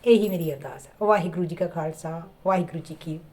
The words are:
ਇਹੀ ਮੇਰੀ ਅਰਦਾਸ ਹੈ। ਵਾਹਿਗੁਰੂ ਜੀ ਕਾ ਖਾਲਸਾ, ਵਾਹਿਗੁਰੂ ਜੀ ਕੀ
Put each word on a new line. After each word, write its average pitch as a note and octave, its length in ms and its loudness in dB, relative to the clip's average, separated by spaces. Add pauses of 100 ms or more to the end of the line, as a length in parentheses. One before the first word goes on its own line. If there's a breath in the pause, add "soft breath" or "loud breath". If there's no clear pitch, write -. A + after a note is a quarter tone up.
ਇਹੀ G#3+ 240 8
ਮੇਰੀ E3 240 -2
ਅਰਦਾਸ - 340 -14
ਹੈ। - 40 -20 (100)
ਵਾਹਿਗੁਰੂ F3+ 440 2
ਜੀ E3 100 -6
ਕਾ F3+ 120 -2
ਖਾਲਸਾ, D#3+ 540 -6 (240)
ਵਾਹਿਗੁਰੂ F3+ 340 0
ਜੀ D#3 200 -14
ਕੀ D#3+ 200 -8 (120)